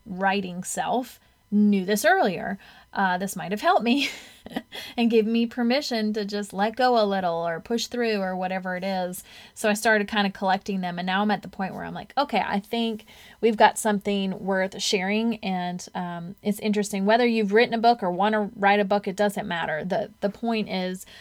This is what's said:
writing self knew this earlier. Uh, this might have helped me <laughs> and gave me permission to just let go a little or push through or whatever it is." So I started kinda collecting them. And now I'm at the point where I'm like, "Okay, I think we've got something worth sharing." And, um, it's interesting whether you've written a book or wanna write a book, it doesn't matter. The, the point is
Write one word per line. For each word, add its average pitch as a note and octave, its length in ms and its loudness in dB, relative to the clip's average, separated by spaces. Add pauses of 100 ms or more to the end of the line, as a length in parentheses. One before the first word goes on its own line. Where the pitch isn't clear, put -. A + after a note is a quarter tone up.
writing F#3+ 580 -2
self F#3+ 560 -4 (320)
knew G#3 340 4
this G#3 180 0
earlier. C4+ 540 2 (340)
Uh, F#3 260 0
this F#3+ 180 -6
might E3 160 -8
have G#3+ 100 -6
helped E4+ 220 4
me C4+ 260 2 (440)
<laughs> - 440 -12
and A#3 120 2
gave A3 160 4
me A#3 220 2
permission A#3 640 0
to G#3+ 100 -4
just G#3 300 -6
let G#3 220 0
go B3 260 4
a G#3 40 4
little F3+ 420 0
or E3 120 -4
push A#3 280 -4
through A3+ 320 -2
or F#3 160 -4
whatever F#3 400 -4
it F3+ 80 -8
is." F#3 400 -4 (320)
So - 120 -2
I G#3 60 4
started G#3+ 340 2
kinda G3+ 220 0
collecting G3 520 -2
them. F3 180 -4
And F3+ 80 -4
now F#3+ 160 0
I'm G#3+ 80 2
at G3 100 -2
the - 60 -14
point F#3+ 260 -8
where F#3 120 -10
I'm E3+ 80 -10
like, E3+ 260 -14
"Okay, C#4 260 2
I - 140 -2
think A3+ 460 -4 (360)
we've A3 160 4
got A3 220 6
something G3+ 640 -2
worth F#3+ 340 -2
sharing." G#3+ 580 0
And, F3+ 460 -4 (120)
um, F3 480 -8
it's G#3 160 -2
interesting G3+ 460 -2
whether A#3 200 6
you've A3+ 260 2
written A#3 220 4
a A3+ 60 0
book A#3 240 4
or F3+ 80 0
wanna G#3 440 0
write G3+ 240 4
a G3+ 60 2
book, G3+ 220 0
it F#3 80 -4
doesn't G3+ 320 0
matter. D#3 360 -4
The, F3+ 280 -2 (100)
the G3+ 80 0
point A3+ 400 -4
is F#3 380 -4 (140)